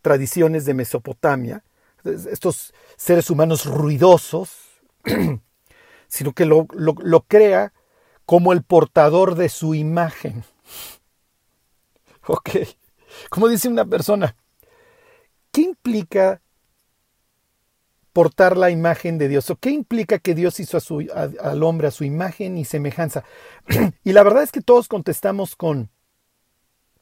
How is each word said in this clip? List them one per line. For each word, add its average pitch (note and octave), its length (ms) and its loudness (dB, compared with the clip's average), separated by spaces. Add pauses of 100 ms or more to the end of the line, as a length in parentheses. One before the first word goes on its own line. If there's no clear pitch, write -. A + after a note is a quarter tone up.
tradiciones D#3 640 0
de C#3 80 0
Mesopotamia, C3 920 -4 (400)
es-, D#3+ 220 -8
estos - 480 -6 (240)
seres E3+ 320 2
humanos D#3+ 360 0
ruidosos, D#3 840 0 (520)
<clears throat> E3 360 -4 (680)
sino C#3 260 -8
que F3 120 0
lo, D#3 280 4
lo, D#3 260 -2
lo E3 220 4
crea G3+ 520 2 (520)
como F3 260 4
el F3 100 2
portador E3 760 4
de E3+ 140 0
su D#3+ 240 -4
imagen. D#3 720 -6 (1800)
Ok, - 220 -4 (800)
como A3 180 2
dice A#3 200 0
una A#3 180 0
persona, F#3+ 500 -2 (1160)
¿qué D4 100 2
implica G3+ 800 -2 (1700)
portar F3+ 440 4
la F3+ 140 4
imagen E3 460 -2
de C#3+ 100 0
Dios? C#3 220 -2
¿O E3+ 80 -4
qué B3+ 120 -4
implica A3+ 500 -2
que E3+ 160 -2
Dios F3 240 -2
hizo F3 180 -6
a D3+ 40 0
su, D3+ 320 -8
a, D3+ 160 -6 (200)
al D3 140 -2
hombre D#3+ 240 0
a C#3 40 -2
su - 120 -10
imagen F3+ 540 -6
y D#3 80 -6
semejanza? D3 580 -6 (440)
<clears throat> - 360 0
Y F#3+ 100 0
la G3+ 100 8
verdad A3+ 200 4
es - 80 -6
que B3 100 -6
todos A#3+ 260 4
contestamos G3 680 -6
con, C#3+ 340 -6 (1120)